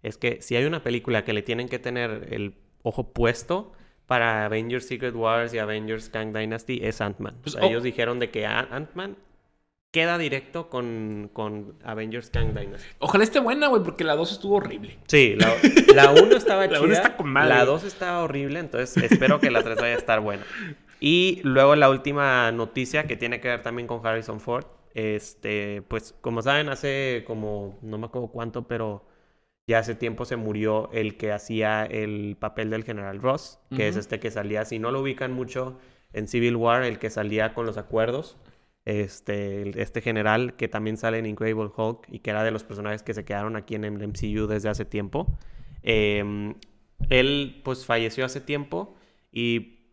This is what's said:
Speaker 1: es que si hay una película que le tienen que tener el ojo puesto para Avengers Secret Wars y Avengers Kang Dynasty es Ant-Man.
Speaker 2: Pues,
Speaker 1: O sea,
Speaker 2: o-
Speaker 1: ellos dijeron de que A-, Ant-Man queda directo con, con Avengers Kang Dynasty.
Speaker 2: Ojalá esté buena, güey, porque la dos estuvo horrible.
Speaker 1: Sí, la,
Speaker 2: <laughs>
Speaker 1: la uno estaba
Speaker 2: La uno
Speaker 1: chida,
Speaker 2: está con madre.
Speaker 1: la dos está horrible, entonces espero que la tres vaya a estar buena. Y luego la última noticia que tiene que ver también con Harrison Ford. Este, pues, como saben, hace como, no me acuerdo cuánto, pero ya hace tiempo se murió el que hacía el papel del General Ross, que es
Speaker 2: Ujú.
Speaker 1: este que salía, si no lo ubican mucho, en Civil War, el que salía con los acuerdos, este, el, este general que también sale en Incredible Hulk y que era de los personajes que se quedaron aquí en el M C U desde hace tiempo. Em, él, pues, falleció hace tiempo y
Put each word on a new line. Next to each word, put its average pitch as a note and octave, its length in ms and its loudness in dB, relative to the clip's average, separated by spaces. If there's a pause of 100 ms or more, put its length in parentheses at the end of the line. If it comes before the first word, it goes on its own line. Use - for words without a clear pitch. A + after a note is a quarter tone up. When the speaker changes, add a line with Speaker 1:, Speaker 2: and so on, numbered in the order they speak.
Speaker 1:
es A2 140 -8
que A#2+ 240 -2
si - 140 -4
hay B2 100 4
una D#3 180 -2
película A#2+ 420 -2
que A#2 80 -2
le G#2 80 0
tienen A#2+ 260 -4
que B2 120 -6
tener A#2+ 520 -6
el G#2 220 -6 (300)
ojo A#2+ 280 -4
puesto C#3+ 640 0 (320)
para A2+ 400 2
Avengers A#2 420 -4
Secret B2 280 -6
Wars A#2 380 0
y A#2 40 -4
Avengers G#2+ 520 -4
Kang A2 240 -6
Dynasty A2 480 -4
es A2 200 -4
Ant-Man. G#2+ 420 -6
Speaker 2:
Pues, - 120 -10
Speaker 1:
O - 20 -6
sea, F#3+ 100 4
Speaker 2:
o- - 20 6
Speaker 1:
ellos A#2+ 140 0
dijeron B2 360 -2
de A#2+ 120 -2
que G#2+ 140 -4
A-, A2 140 0 (120)
Ant-Man F3+ 460 -10 (760)
queda E3+ 260 0
directo D#3+ 520 -6
con, A2 640 -6
con G#2+ 500 -8
Avengers A2+ 460 -8
Kang B2+ 240 0
Dynasty. G2+ 340 -10 (120)
Speaker 2:
Ojalá G3 260 4
esté A3 140 2
buena, C4+ 280 2
güey, A#3 160 4
porque E3+ 220 -4
la D3+ 100 2
dos E3 160 -2
estuvo G3 240 0
horrible. - 420 -4 (100)
Speaker 1:
Sí, B2+ 280 8
la, A2+ 180 6 (200)
Speaker 2:
<laughs> F4+ 220 12
Speaker 1:
la C#3 160 10
uno G#3+ 260 6
estaba G3 300 2
Speaker 2:
La E3+ 120 2
uno D3+ 140 4
Speaker 1:
chida, - 40 6
Speaker 2:
está A#3 200 2
con D3+ 120 -4
madre. C#3 200 4
Speaker 1:
la B2 160 6
dos D3+ 180 0
está F3+ 380 -4
horrible, C#3+ 380 -4
entonces B2+ 520 0
espero C3 300 6
que - 100 4
la A#2 120 4
tres A2+ 140 -2
vaya A#2+ 180 0
a - 20 -2
estar A2+ 240 2
buena. G2+ 220 -4 (560)
Y F3+ 440 4
luego C#3 320 8
la D3 140 8
última C3+ 640 2
noticia B2 560 -2
que A2+ 100 -4
tiene A#2+ 240 -4
que B2+ 80 -6
ver A#2+ 140 -2
también A#2+ 240 -6
con A2+ 180 -8
Harrison A2+ 340 -4
Ford. A#2+ 260 -6 (280)
Este, G#2+ 960 -4
pues, - 340 -8
como A#2 200 -4
saben, C#3+ 280 2
hace C3+ 560 -4
como, G#2 560 -8
no G#2+ 160 -10
me A2 100 -8
acuerdo B2 200 -8
cuánto, A#2 400 -8
pero A2 380 -6 (640)
ya A2+ 120 4
hace A2+ 160 -4
tiempo A#2 300 -6
se B2+ 120 -6
murió G#2+ 560 -2
el G#2+ 240 -4
que G#2+ 140 -4
hacía G#2+ 540 -2
el G#2 540 -6
papel G#2+ 300 -6
del A2 140 -4
General G2+ 380 -10
Ross, - 380 -4 (160)
que A2 120 0
es G2 80 -2
Speaker 2:
Ujú. - 60 -2
Speaker 1:
este A2+ 180 -8
que A2 120 -6
salía, G#2+ 340 -4
si A2+ 140 -8
no A2+ 120 -2
lo C3+ 100 -2
ubican C3 320 -4
mucho, B2+ 460 -6 (340)
en G#2+ 140 -6
Civil A#2+ 280 2
War, A#2 280 2
el A2+ 160 -4
que G#2+ 100 -6
salía G#2+ 440 -2
con A#2 120 -4
los A2 120 -6
acuerdos, A2+ 600 -2 (480)
este, G2+ 800 -4
el, G2+ 140 -8
este G#2+ 240 -4
general A2+ 540 0
que A2+ 140 -4
también G#2+ 260 -4
sale A2+ 240 -2
en A2+ 60 -6
Incredible G#2+ 500 -4
Hulk - 340 -4
y - 100 -14
que - 100 -8
era G#2+ 140 0
de A2+ 80 2
los A2 120 -6
personajes G#2 400 -8
que A2+ 100 -6
se G#2 120 -8
quedaron G#2+ 320 -6
aquí G#2+ 180 -8
en G#2+ 80 -6
el G#2 180 -6
M G#2 140 -8
C - 120 -4 (120)
U G#2+ 80 0
desde G#2+ 220 -2
hace G#2+ 160 -4
tiempo. G#2 520 -4 (460)
Em, G#2 720 0 (540)
él, C3+ 540 2
pues, B2+ 220 -6
falleció A#2 400 0
hace C3 160 -8
tiempo D3 540 -6 (360)
y A#2 480 -2 (140)